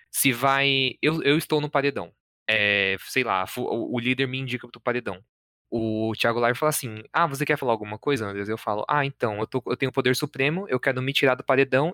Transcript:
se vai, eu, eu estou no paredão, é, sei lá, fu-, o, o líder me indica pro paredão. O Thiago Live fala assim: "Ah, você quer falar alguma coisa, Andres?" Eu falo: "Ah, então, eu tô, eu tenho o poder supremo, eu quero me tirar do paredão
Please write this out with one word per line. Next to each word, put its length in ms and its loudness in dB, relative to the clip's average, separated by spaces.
se 200 2
vai, 680 2
eu, 220 0
eu 160 4
estou 200 0
no 120 -4
paredão, 400 0
é, 480 2
sei 160 0
lá, 240 0
fu-, 160 -6
o, 320 -2
o 40 0
líder 280 0
me 100 -6
indica 300 -6
pro 140 -20
paredão. 420 -4
O 460 0
Thiago 220 2
Live 180 2
fala 120 0
assim: 420 -6
"Ah, 160 2
você 180 -4
quer 120 2
falar 160 0
alguma 240 -6
coisa, 300 -2
Andres?" 220 -6
Eu 80 -4
falo: 300 -4
"Ah, 180 2
então, 340 -4
eu 80 -2
tô, 200 -2
eu 100 -2
tenho 120 0
o 40 -8
poder 220 2
supremo, 540 -2
eu 100 0
quero 220 0
me 120 -2
tirar 220 4
do 80 -8
paredão 500 2